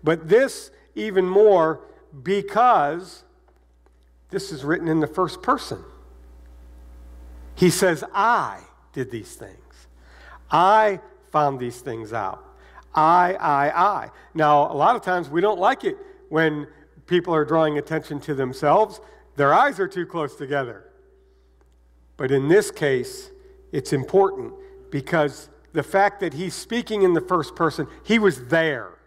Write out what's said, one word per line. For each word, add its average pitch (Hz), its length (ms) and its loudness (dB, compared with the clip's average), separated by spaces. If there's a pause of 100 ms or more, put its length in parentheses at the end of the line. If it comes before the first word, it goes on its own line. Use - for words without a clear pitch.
But 160 260 -2
this 240 420 2 (240)
even 196 320 0
more, 185 540 4 (420)
because 190 1000 0 (1040)
this 185 220 -8
is 139 120 -12
written 165 240 -2
in 160 120 2
the 151 60 0
first 175 360 -4
person. - 400 -4 (1700)
He 180 160 4
says, 175 340 0 (100)
"I 196 460 0 (320)
did 127 180 -8
these 110 240 -14
things. - 540 -20 (600)
I 196 500 4 (300)
found 143 300 0
these 123 200 -8
things 113 320 -12
out. 104 320 -8 (500)
I, 180 400 4
I, 151 500 0
I." 156 260 -2 (240)
Now, 147 360 2
a - 40 -8
lot 175 220 2
of - 60 -8
times 175 260 -4
we 156 120 -2
don't 202 180 0
like 233 260 0
it 202 120 -2 (320)
when 156 380 0 (400)
people 175 280 0
are 151 100 2
drawing 151 340 0
attention 147 420 -6
to 151 140 -8
themselves. 147 680 0 (360)
Their 143 180 4
eyes 226 260 2
are 185 80 -2
too 175 180 -8
close 160 300 -8
together. 131 480 -6 (1300)
But 135 140 -4
in 139 180 0
this 202 220 4
case, - 600 -4 (420)
it's 135 200 -6
important 143 600 0 (380)
because 143 580 -4 (240)
the 151 100 -2
fact 196 380 0
that 165 140 -6
he's 175 200 -8
speaking 220 480 -4
in 180 120 4
the 156 60 2
first 180 340 -4
person, 156 320 -2 (180)
he 226 140 2
was 151 300 0
there. 139 580 -2